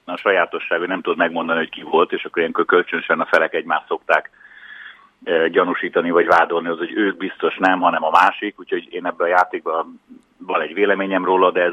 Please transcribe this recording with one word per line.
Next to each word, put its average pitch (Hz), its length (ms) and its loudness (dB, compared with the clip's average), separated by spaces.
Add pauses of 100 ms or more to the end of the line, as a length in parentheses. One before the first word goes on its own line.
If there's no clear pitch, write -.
a 87 120 -8
sajátosság, 87 640 0
hogy 87 100 -4
nem 92 120 -4
tudod 82 180 -4
megmondani, 82 400 -2
hogy 80 120 -4
ki - 120 -16
volt, 80 300 0
és - 120 -6
akkor - 140 -10
ilyenkor 82 260 0
kölcsönösen 85 560 0
a 80 60 -6
felek 80 280 2
egymás 80 340 -4
szokták, 80 420 -2 (920)
ö, 85 240 2
gyanúsítani 87 640 0
vagy 85 160 2
vádolni, 85 420 2
az, 82 100 -4
hogy 82 160 -8
ők 101 220 0
biztos 90 420 -4
nem, 92 220 2
hanem 82 240 2
a 78 60 0
másik, 95 480 2
úgyhogy 87 320 -6
én 87 160 -8
ebben 87 200 -2
a 87 40 2
játékban 82 680 0 (380)
van 92 220 -4
egy 78 140 -8
véleményem 95 500 0
róla, 92 260 4
de 87 100 0
ez 87 120 2